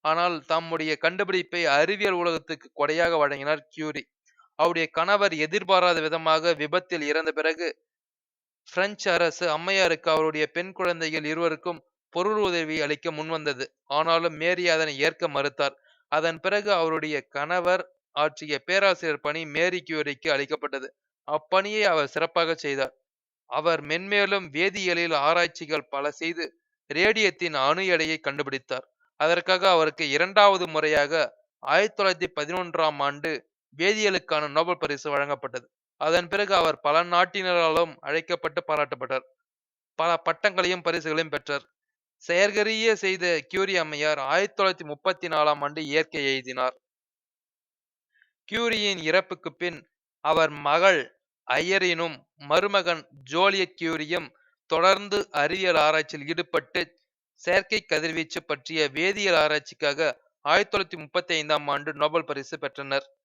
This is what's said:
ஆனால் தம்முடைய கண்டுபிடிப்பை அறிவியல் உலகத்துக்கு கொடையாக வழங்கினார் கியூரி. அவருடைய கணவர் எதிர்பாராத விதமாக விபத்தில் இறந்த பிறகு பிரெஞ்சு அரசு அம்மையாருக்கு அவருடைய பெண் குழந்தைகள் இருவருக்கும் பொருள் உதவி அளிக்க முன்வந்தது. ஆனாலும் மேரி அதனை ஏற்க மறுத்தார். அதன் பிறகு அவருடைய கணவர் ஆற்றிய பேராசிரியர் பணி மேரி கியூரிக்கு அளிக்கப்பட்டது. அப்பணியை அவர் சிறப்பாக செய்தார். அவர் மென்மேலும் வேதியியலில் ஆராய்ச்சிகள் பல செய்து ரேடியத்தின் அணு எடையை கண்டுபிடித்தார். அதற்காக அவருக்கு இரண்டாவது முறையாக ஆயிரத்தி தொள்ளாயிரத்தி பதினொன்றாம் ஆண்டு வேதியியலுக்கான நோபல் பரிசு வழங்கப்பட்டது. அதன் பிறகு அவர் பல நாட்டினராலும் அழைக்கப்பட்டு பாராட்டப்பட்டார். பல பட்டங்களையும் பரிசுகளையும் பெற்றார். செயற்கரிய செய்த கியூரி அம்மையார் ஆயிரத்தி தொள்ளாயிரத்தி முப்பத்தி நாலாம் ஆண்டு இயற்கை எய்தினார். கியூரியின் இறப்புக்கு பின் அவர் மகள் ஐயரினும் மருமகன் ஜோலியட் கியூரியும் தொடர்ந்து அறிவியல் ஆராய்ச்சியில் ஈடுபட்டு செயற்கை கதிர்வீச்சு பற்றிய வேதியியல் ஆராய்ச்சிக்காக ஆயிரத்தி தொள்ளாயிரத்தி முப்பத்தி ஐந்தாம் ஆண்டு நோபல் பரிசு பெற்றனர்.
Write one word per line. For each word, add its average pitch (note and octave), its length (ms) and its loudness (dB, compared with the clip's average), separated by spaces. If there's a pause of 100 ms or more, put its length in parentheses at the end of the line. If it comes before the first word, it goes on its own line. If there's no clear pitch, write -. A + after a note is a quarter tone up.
ஆனால் E3+ 400 2
தம்முடைய D#3+ 520 -2
கண்டுபிடிப்பை F3+ 720 -2
அறிவியல் F#3 500 2
உலகத்துக்கு E3 500 -4
கொடையாக E3 500 0
வழங்கினார் C#3+ 500 0
கியூரி. D3+ 340 -8 (560)
அவருடைய E3 280 2
கணவர் F#3+ 480 2
எதிர்பாராத F3+ 680 2
விதமாக D#3+ 540 2
விபத்தில் D#3 520 -2
இறந்த D#3+ 260 0
பிறகு D#3+ 340 -2 (1000)
பிரெஞ்சு G3+ 420 -2
அரசு E3+ 380 2
அம்மையாருக்கு E3+ 640 0
அவருடைய D#3 360 2
பெண் F3+ 260 -8
குழந்தைகள் E3 540 -4
இருவருக்கும் D#3+ 560 -4 (300)
பொருள் G#3 280 -2
உதவி E3+ 400 0
அளிக்க D3 300 -4
முன்வந்தது. D3+ 540 -6 (220)
ஆனாலும் E3 500 0
மேரி F3 320 0
அதனை D#3+ 300 2
ஏற்க D#3+ 300 0
மறுத்தார். C#3 460 -2 (380)
அதன் D#3+ 280 0
பிறகு G3+ 320 0
அவருடைய D#3+ 440 0 (120)
கணவர் F3+ 560 0 (320)
ஆற்றிய D3+ 420 -2
பேராசிரியர் F3 680 0
பணி D3+ 200 -4
மேரி E3+ 360 0
கியூரிக்கு D3+ 500 -4
அளிக்கப்பட்டது. C#3 580 -2 (400)
அப்பணியை G3 560 -2
அவர் D#3 280 2
சிறப்பாக E3 420 0
செய்தார். C3+ 400 -4 (560)
அவர் D#3 320 0
மென்மேலும் F#3+ 680 -2
வேதியியலில் E3+ 680 -2
ஆராய்ச்சிகள் D#3+ 680 0
பல C#3+ 220 -4
செய்து E3 340 -6 (460)
ரேடியத்தின் F3+ 680 2
அணு D3+ 280 2
எடையை D#3+ 320 0
கண்டுபிடித்தார். C#3 680 -6 (340)
அதற்காக F3 500 2
அவருக்கு D#3+ 400 2
இரண்டாவது F#3 580 4
முறையாக D3+ 440 2 (500)
ஆயிரத்தி F3+ 340 2
தொள்ளாயிரத்தி F#3 340 0
பதினொன்றாம் D#3+ 680 -2
ஆண்டு C#3+ 300 -2 (460)
வேதியியலுக்கான F#3+ 720 0
நோபல் E3 320 0
பரிசு D3 300 -4
வழங்கப்பட்டது. C#3+ 560 -4 (340)
அதன் E3 280 2
பிறகு G3+ 260 0
அவர் D#3+ 260 2
பல D3 240 2
நாட்டினராலும் F3 960 2
அழைக்கப்பட்டு D#3+ 640 -4
பாராட்டப்பட்டார். C3+ 600 -4 (760)
பல E3 180 0
பட்டங்களையும் F3+ 680 -2
பரிசுகளையும் D#3+ 480 -2
பெற்றார். C#3+ 320 -6 (580)
செயற்கரிய G#3 760 2
செய்த F#3+ 280 -2 (160)
கியூரி F#3+ 360 -2
அம்மையார் D3+ 460 -2
ஆயிரத்தி F3 340 0
தொள்ளாயிரத்தி F#3 300 0
முப்பத்தி F3 420 -4
நாலாம் D3+ 340 2
ஆண்டு D3 200 -4
இயற்கை D3+ 420 -2
எய்தினார். B2+ 520 -2 (1700)
கியூரியின் G#3 540 -2
இறப்புக்கு E3+ 500 0
பின் E3+ 260 -6 (460)
அவர் D#3 360 2
மகள் D#3+ 400 4 (480)
ஐயரினும் E3+ 680 0 (260)
மருமகன் F3 600 0 (220)
ஜோலியட் F#3 520 0
கியூரியும் D#3+ 520 -4 (420)
தொடர்ந்து F#3+ 480 2 (120)
அறிவியல் D#3+ 500 0
ஆராய்ச்சியில் D3+ 480 0
ஈடுபட்டு E3 520 -4 (600)
செயற்கை F#3+ 380 0
கதிர்வீச்சு D#3+ 600 -4
பற்றிய D#3 480 -6
வேதியியல் F3+ 500 0
ஆராய்ச்சிக்காக D3+ 600 -2 (440)
ஆயிரத்தி F3+ 280 2
தொள்ளாயிரத்தி F#3+ 260 -4
முப்பத்தி F3 360 -6
ஐந்தாம் D3+ 340 -2
ஆண்டு C#3+ 240 -2
நோபல் D#3 340 -2
பரிசு C#3 320 -8
பெற்றனர். C#3 480 -6 (180)